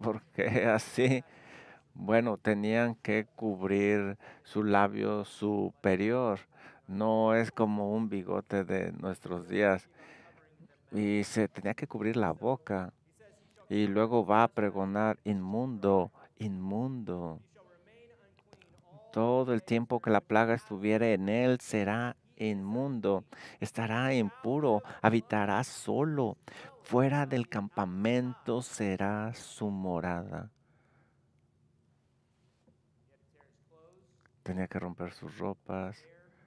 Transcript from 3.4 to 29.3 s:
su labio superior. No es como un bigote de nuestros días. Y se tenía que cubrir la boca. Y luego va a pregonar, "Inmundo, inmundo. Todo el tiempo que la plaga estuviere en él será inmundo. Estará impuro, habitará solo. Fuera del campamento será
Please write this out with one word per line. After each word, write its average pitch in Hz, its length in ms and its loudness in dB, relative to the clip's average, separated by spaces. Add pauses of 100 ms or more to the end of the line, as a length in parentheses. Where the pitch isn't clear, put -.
su 107 200 -4
labio 104 600 2
superior. 104 1160 0 (480)
No 110 460 2
es 113 180 2
como 104 420 0
un 110 140 -2
bigote 98 560 -4
de 90 280 -4
nuestros 87 560 -8
días. 98 400 2 (1040)
Y 104 320 0
se 104 240 0
tenía 101 260 -6
que 147 120 -8
cubrir 107 300 -4
la 95 160 2
boca. 101 600 -4 (760)
Y 104 200 2
luego 110 380 6
va 107 180 10
a 117 40 6
pregonar, 101 760 0
"Inmundo, 98 880 2 (260)
inmundo. 95 1000 -6 (1700)
Todo 123 420 2
el 110 80 0
tiempo 117 380 -2
que 113 100 0
la 101 100 6
plaga 113 320 4
estuviere 107 640 0
en 95 160 0
él 123 300 2
será 110 560 -2 (200)
inmundo. 104 880 -2 (360)
Estará 113 520 -2
impuro, 117 680 0 (180)
habitará 107 640 2
solo. 131 720 -2 (460)
Fuera 135 420 2
del 131 240 -2
campamento 113 1120 -2
será 104 720 -4